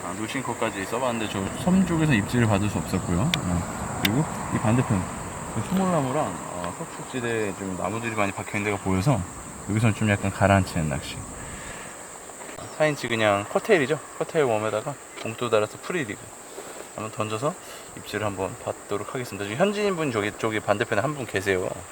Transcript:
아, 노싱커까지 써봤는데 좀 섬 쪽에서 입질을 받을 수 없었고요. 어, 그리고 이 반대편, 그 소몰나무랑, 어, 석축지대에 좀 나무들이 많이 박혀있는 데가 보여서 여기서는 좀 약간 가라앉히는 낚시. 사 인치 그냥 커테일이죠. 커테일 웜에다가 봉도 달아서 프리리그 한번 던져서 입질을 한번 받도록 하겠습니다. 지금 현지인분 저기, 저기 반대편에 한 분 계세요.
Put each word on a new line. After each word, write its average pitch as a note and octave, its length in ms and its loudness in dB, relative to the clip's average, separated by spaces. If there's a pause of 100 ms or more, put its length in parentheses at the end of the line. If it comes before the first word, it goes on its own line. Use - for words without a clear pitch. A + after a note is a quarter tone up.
아, F2+ 140 -4
노싱커까지 A2 640 -2
써봤는데 A#2 480 0
좀 F#2+ 160 0 (160)
섬 F#3 220 6
쪽에서 D#3+ 260 4
입질을 A#2 340 4
받을 G#2 220 4
수 G2+ 100 -2
없었고요. F#2 560 2
어, - 680 -2
그리고 B2 220 4 (300)
이 A#2+ 40 0
반대편, A2+ 440 4 (520)
그 A2 160 -2
소몰나무랑, D#3 560 2
어, F2 520 -6
석축지대에 A#2 800 -4
좀 F#2+ 200 -4
나무들이 A2 360 -2
많이 G2+ 180 0
박혀있는 G#2 380 -2
데가 G2+ 140 -2
보여서 F#2+ 340 4 (520)
여기서는 A2 240 4
좀 A2 160 2
약간 G2+ 200 2
가라앉히는 F#2+ 600 4
낚시. - 260 -4 (1600)
사 D#3 80 4
인치 C#3+ 200 0
그냥 G#2+ 460 4
커테일이죠. D#3 460 4 (200)
커테일 D#3 280 2
웜에다가 G#2+ 480 0 (260)
봉도 A2+ 300 -4
달아서 G#2+ 320 4
프리리그 C#3 360 -2 (800)
한번 A2 160 -6
던져서 A2 420 -2 (440)
입질을 G#2 260 -4
한번 F#2+ 400 -2
받도록 - 500 -4
하겠습니다. A#2+ 320 -6
지금 G#2 120 -4
현지인분 G3 520 2
저기, G#2 280 2
저기 A2 200 0
반대편에 G#2 440 2
한 D3+ 120 -2
분 C3+ 120 -6
계세요. F#2+ 420 2 (240)